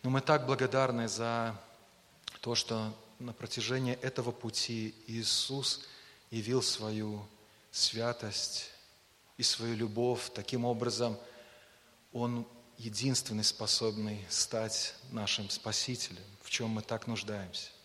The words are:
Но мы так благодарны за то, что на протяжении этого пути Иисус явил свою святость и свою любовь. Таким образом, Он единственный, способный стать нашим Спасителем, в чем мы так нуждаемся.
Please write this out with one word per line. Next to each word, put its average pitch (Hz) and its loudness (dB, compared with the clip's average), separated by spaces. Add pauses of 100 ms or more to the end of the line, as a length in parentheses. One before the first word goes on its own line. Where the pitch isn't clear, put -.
Но 127 2
мы 135 6
так 143 6
благодарны 127 4
за 113 0 (800)
то, 117 0
что 110 0 (220)
на 123 -8
протяжении 123 0
этого 127 -2
пути 110 -2 (140)
Иисус 117 0 (460)
явил 117 2
свою 107 -2 (460)
святость - 0 (680)
и 123 -2
свою 117 2
любовь. 117 2
Таким 117 -2
образом, 117 2 (920)
Он 120 0 (300)
единственный, 113 0
способный 107 2
стать - 0 (160)
нашим 104 -2
Спасителем, 110 -2 (200)
в - -14
чем 113 0
мы 107 0
так - -4
нуждаемся. 104 -4 (140)